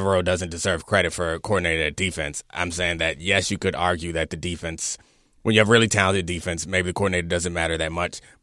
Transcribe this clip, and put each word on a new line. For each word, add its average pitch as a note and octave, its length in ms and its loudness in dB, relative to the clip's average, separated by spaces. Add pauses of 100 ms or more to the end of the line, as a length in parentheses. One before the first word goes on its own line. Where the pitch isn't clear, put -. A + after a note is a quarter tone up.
Evero F#2+ 220 2
doesn't F2+ 260 0
deserve E2+ 360 -2
credit F2+ 280 2
for E2 260 -2
coordinating E2+ 460 0
that D2 100 -4
defense. D#2+ 540 -4
I'm F2+ 220 -4
saying E2+ 280 -2
that, D#2+ 220 -2
yes, G2 300 0
you G2 60 -2
could F2+ 180 -2
argue E2+ 380 0
that D#2+ 160 -2
the E2+ 80 -8
defense, E2 600 -6 (460)
when A2+ 100 2
you G#2+ 80 8
have G#2 80 6
really A2+ 200 8
talented F#2+ 360 2
defense, E2+ 400 -4
maybe F#2 240 0
the F2 40 -2
coordinator F2+ 340 0
doesn't F2 260 -2
matter E2 240 0
that D#2+ 140 -2
much. E2+ 300 -6 (220)